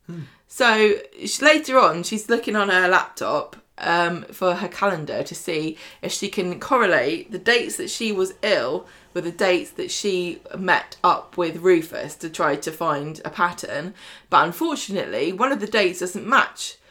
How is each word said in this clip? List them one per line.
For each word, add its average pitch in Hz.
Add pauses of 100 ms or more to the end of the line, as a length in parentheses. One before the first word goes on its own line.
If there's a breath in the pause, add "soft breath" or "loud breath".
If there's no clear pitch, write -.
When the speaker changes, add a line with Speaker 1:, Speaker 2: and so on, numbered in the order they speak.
Speaker 1:
Hmm. 170 (260 loud breath)
Speaker 2:
So 214 (320)
she, 233
later 302
on, 175
she's 214
looking 233
on 202
her 185
laptop, - (200)
um, 175 (100)
for 180
her 196
calendar 156
to -
see 160 (260 loud breath)
if 190
she 202
can 180
correlate 170
the 180
dates -
that -
she 226
was 190 (100)
ill 160 (280 soft breath)
with 175
the 170
dates 180
that 175
she 180 (160)
met 180
up -
with 165
Rufus 160
to 165
try 156
to 156
find 156
a 160
pattern. 175 (380 loud breath)
But 156
unfortunately, 175
one 240
of 226
the 208
dates 202
doesn't 185
match - (140)